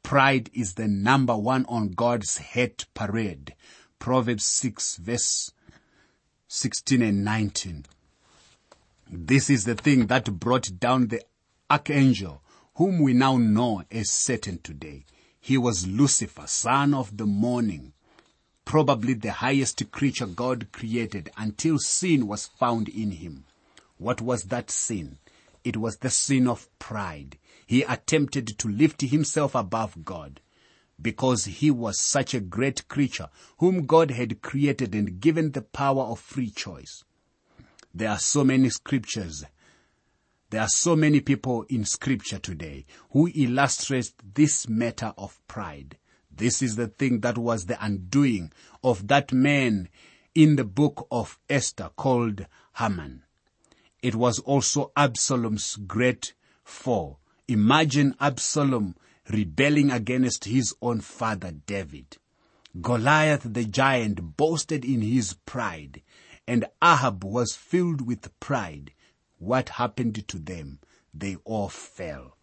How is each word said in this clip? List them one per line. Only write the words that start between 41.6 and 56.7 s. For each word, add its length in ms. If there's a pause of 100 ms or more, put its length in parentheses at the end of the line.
in 160
scripture 540
today 480 (240)
who 240
illustrate 800 (220)
this 340
matter 480
of 300
pride. 500 (320)
This 320
is 140
the 100
thing 360
that 180
was 260
the 180
undoing 680 (320)
of 240
that 260
man 560 (460)
in 200
the 80
book 460
of 300 (100)
Esther 460
called 500 (300)
Haman. 480 (800)
It 100
was 240
also 580
Absalom's 800
great 600 (280)
fall. 560 (280)